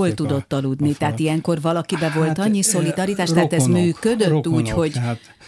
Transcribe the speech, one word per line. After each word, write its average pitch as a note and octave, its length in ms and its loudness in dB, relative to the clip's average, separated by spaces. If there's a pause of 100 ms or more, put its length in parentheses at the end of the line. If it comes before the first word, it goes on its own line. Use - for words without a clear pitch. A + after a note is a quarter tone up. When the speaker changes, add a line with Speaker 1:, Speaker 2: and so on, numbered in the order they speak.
Speaker 1:
befejeztük D3 200 -2
a, - 20 -2
Speaker 2:
tudott C#3 240 -4
aludni? C#3 320 -2
Speaker 1:
a D3 40 4
fal- D3 100 -2
Speaker 2:
Tehát C#3+ 200 -2
ilyenkor D#3 420 0
valakiben D#3+ 540 -2
volt D#3+ 140 2
Speaker 1:
Hát, D#3 100 -2
Speaker 2:
annyi G3+ 200 2
Speaker 1:
ö, G3 40 0
Speaker 2:
szolidaritás? F3+ 680 0
Tehát E3 220 2
ez E3 140 2
Speaker 1:
rokonok, F3 180 4
Speaker 2:
működött G#3+ 440 0
Speaker 1:
rokonok, D3+ 300 0
Speaker 2:
úgy, A2+ 120 0
hogy D#3 220 0
Speaker 1:
tehát A#2+ 280 -2 (280)